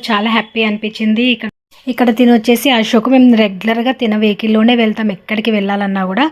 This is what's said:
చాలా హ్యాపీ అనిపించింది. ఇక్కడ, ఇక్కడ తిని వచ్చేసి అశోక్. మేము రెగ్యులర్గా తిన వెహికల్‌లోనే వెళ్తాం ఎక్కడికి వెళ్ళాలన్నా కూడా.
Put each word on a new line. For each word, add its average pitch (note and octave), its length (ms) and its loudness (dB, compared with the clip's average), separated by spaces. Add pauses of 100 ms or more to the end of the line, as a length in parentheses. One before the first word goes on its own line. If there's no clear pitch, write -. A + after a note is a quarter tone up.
చాలా G#3+ 220 -2
హ్యాపీ A3+ 320 -2
అనిపించింది. A3 640 -2
ఇక్కడ, A3+ 220 -4 (380)
ఇక్కడ A#3+ 280 0
తిని A#3+ 160 4
వచ్చేసి A#3+ 380 2
అశోక్. A3+ 400 0
మేము B3+ 280 6
రెగ్యులర్గా A3 640 -2
తిన A3 180 -2
వెహికల్‌లోనే A3 580 2
వెళ్తాం A3 360 0
ఎక్కడికి G#3+ 400 -6
వెళ్ళాలన్నా G3 540 -2
కూడా. G3 260 -2